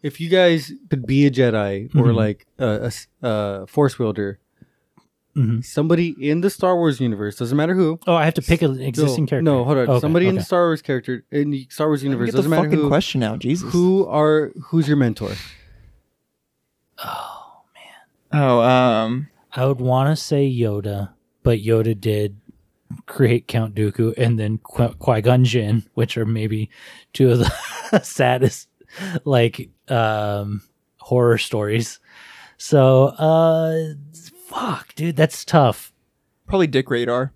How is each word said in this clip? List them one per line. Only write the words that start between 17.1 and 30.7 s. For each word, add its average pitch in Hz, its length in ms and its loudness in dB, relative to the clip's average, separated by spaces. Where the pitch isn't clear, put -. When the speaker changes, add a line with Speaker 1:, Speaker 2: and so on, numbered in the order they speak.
Speaker 2:
man. - 680 -6
Speaker 3:
Oh, 123 180 4
um, 123 680 2
Speaker 2:
I 127 140 -2
would 135 140 -2
wanna 131 360 0
say 143 340 -2
Yoda, 104 600 -4
but 117 180 2
Yoda 110 380 0
did 104 380 -2
create 123 420 0
Count 110 260 -4
Dooku 110 440 -2
and 117 200 0
then 107 200 -4
Qui-, - 400 -4
Qui-Gon 127 460 4
Jinn, 110 400 0
which 113 240 -2
are 110 80 -2
maybe 110 420 -4
two 131 180 4
of 120 60 4
the - 640 -2
<laughs> - 20 -20
saddest, 127 680 -2
like, 120 460 0
um, 104 720 -2